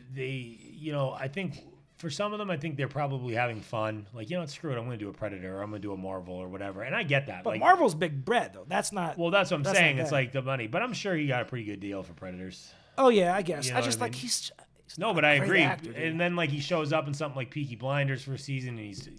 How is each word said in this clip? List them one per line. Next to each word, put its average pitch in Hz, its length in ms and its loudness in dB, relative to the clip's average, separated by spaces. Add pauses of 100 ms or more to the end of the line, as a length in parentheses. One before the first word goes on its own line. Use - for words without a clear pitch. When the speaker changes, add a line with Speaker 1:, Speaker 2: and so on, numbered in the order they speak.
(140)
Speaker 1:
they, 131 460 -6
you 151 320 -10
know, 139 200 0
I 127 160 -6
think 175 360 -6 (340)
for 165 120 -6
some 208 220 -2
of 214 80 -4
them, 202 100 -4
I 170 60 0
think 147 200 -4
they're 139 120 0
probably 135 460 -2
having 117 260 0
fun. 107 520 -2
Like, 110 160 -10
you 175 80 -4
know, 175 100 -2
"Screw 143 260 -6
it, 120 40 -2
I'm 113 100 -2
gonna 123 100 -6
do 104 120 -6
a 95 40 -8
Predator 95 440 -6
or 98 60 -4
I'm 104 80 -6
gonna 107 80 -6
do 101 140 -6
a 98 40 -4
Marvel 92 380 -6
or 92 140 -6
whatever." 98 340 -6
And 143 140 -4
I 240 80 -2
get 139 240 2
that. - 160 -10
Speaker 2:
But 220 60 0
Speaker 1:
Like, - 100 -2
Speaker 2:
Marvel's 247 340 8
big 151 300 -2
bread, 214 300 2
though. 92 120 -14
That's - 240 -2
not 170 260 -2
Speaker 1:
Well, 170 140 2
that's 196 220 4
what 160 60 2
I'm 143 40 0
Speaker 2:
that's 190 160 6
Speaker 1:
saying. 151 200 8
Speaker 2:
not 127 40 2
Speaker 1:
It's 143 80 -2
Speaker 2:
bad. 147 60 2
Speaker 1:
like 127 160 2
the 135 100 0
money. 127 240 -2
But 156 160 0
I'm 247 120 -2
sure 185 200 -2
he 151 140 0
got 123 140 2
a - 20 -2
pretty 120 200 -6
good 101 140 -6
deal 98 240 -4
for 90 120 -14
Predators. 92 580 -10 (260)
Speaker 2:
Oh, 262 100 8
yeah, 185 280 6
I 202 60 0
guess. 147 260 -2
Speaker 1:
You 127 60 -2
Speaker 2:
I 247 40 2
Speaker 1:
know 254 60 2
Speaker 2:
just, 240 160 0
Speaker 1:
what - 20 0
I - 40 0
Speaker 2:
like, 117 80 -6
Speaker 1:
mean? 127 80 -8
Speaker 2:
he's, - 280 -4 (380)
he's - 100 -12
Speaker 1:
No, 180 100 0
Speaker 2:
not 202 60 2
Speaker 1:
but 151 100 6
Speaker 2:
a 147 40 8
Speaker 1:
I 147 100 8
Speaker 2:
great 143 80 2
Speaker 1:
agree. 180 160 6
Speaker 2:
actor, - 300 0
dude. - 100 -12
Speaker 1:
And 165 180 -2
then, 175 140 2
like, 170 160 2
he 147 80 -2
shows 156 340 0
up 156 140 2
in 147 80 -4
something 143 220 -4
like 127 140 -6
Peaky 143 260 -6
Blinders 135 480 0
for 135 100 -6
a 123 40 -6
season. 127 320 -6
And 113 100 -8
he's, 104 280 -12 (100)